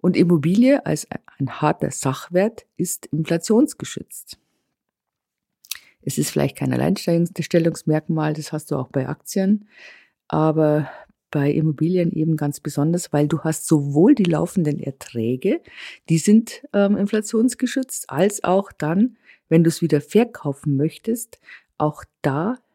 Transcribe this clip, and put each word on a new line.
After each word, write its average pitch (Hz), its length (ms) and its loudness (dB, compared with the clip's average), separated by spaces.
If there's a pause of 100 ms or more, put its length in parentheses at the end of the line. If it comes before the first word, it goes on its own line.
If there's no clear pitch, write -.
Und 175 160 2
Immobilie 180 680 4
als 156 220 -4 (300)
ein - 240 -6
harter 151 280 0
Sachwert 180 760 -4 (100)
ist - 300 -6
inflationsgeschützt. - 1300 -2 (1600)
Es - 160 -6
ist 147 140 -4
vielleicht 143 260 -2
kein 131 160 -2
Alleinstellungsmerkmal, 160 1600 -2
das 156 180 -10
hast 151 200 -8
du 147 40 -2
auch 131 140 -6
bei 131 180 -4
Aktien, 196 600 -2 (580)
aber 156 640 0 (420)
bei 143 180 0
Immobilien 160 600 0
eben 160 240 0
ganz 147 240 -4
besonders, 156 540 -2
weil 147 160 2
du 151 100 0
hast - 280 -4
sowohl 156 480 4
die 196 100 2
laufenden 160 560 0
Erträge, 131 800 -4 (480)
die 165 80 4
sind, 214 560 2
ähm, 202 240 2
inflationsgeschützt, 220 1120 -2
als 180 340 0
auch 190 300 0
dann, 185 420 0 (320)
wenn 170 160 6
du 160 40 6
es 165 160 -2
wieder 151 180 2
verkaufen 151 760 -2
möchtest, 160 640 -4 (380)
auch 151 260 -2 (200)
da 160 340 -2 (160)